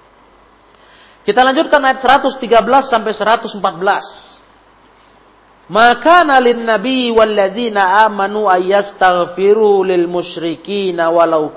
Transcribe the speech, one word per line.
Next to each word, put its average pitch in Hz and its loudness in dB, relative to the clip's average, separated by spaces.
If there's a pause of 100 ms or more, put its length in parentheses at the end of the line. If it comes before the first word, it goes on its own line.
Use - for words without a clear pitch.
(1300)
Kita 208 2
lanjutkan 277 0
ayat 262 0
seratus 269 0
tiga 226 2
belas 262 2
sampai 220 -4
seratus 214 -2
empat 185 -4
belas. 180 -4 (1600)
"Ma 240 2
kana 311 4
lin 240 2
nabi 233 -2
walladzina 208 0
amanu 208 -4
ayyastaghfiru 190 0
lil 180 0
musyrikina 170 -6
walau 165 0